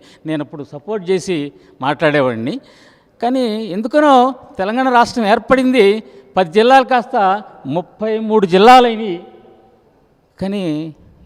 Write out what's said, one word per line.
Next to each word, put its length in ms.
నేను 180
అప్పుడు 200
సపోర్ట్ 460
చేసి 420
మాట్లాడేవాడిని. 800
కానీ 420
ఎందుకనో 720
తెలంగాణ 300
రాష్ట్రం 380
ఏర్పడింది, 760
పది 160
జిల్లాలు 320
కాస్త 580
ముప్పై 520
మూడు 280
జిల్లాలైనవి, 760
కానీ 540